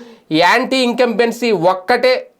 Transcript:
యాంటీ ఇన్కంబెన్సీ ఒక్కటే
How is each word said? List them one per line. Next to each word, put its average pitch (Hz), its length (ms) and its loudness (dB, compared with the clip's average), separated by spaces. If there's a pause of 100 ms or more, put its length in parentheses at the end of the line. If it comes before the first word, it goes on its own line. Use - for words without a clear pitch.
(320)
యాంటీ 202 440 2
ఇన్కంబెన్సీ 240 720 0
ఒక్కటే 240 880 0